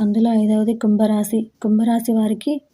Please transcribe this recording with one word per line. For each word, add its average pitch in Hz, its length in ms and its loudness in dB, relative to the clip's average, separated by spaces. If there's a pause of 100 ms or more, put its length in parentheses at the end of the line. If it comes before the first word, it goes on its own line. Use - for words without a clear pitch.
అందులో 220 320 2
ఐదవది 214 400 2
కుంభరాశి. 214 680 0 (220)
కుంభరాశి 233 500 0
వారికి 220 400 -2 (220)